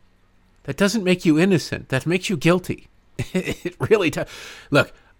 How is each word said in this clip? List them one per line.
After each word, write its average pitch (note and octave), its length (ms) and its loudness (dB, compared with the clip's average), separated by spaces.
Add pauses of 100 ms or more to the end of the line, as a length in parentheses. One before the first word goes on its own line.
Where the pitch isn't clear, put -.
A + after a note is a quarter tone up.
(640)
That C#3 120 -8
doesn't G3 300 0
make F3+ 180 0
you D#3 160 4
innocent. F3+ 480 0
That C3 180 -2
makes F3+ 240 -2
you G3 60 -2
guilty. E3+ 540 -2 (280)
<laughs> - 160 -8
It - 440 -6 (120)
really G3 200 4
does. - 180 -6 (420)
Look, C#3 220 2 (280)